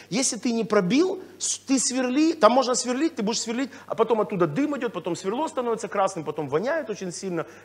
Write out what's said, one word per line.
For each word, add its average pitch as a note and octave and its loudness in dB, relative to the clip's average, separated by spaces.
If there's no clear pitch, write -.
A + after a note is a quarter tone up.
если B3 -2
ты A#3+ -2
не A3+ 0
пробил, A3+ 2
с-, - -4
ты C4+ 0
сверли, C4 2
там A3 6
можно B3+ 4
сверлить, C4 -2
ты A3+ -2
будешь G#3 0
сверлить, A#3 -4
а - -6
потом A3+ 2
оттуда F#3+ 2
дым C#4 0
идет, A#3 -4
потом E3+ -4
сверло A#3+ -4
становится A#3 -4
красным, F#3+ 0
потом D3+ -4
воняет B3 -2
очень F#3+ -6
сильно, E3+ -6